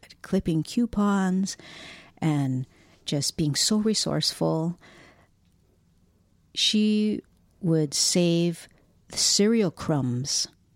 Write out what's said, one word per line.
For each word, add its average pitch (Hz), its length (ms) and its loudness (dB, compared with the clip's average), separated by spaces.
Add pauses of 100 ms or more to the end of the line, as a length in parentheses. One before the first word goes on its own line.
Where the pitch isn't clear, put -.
at - 180 -20
clipping 170 420 0
coupons 196 920 0 (640)
and 135 480 0 (380)
just - 320 -2
being 151 180 0
so - 220 2
resourceful. 165 1000 0 (1800)
She 214 680 0 (400)
would 160 320 2
save 170 760 0 (420)
the - 80 -14
cereal 214 540 2
crumbs 127 760 -2 (280)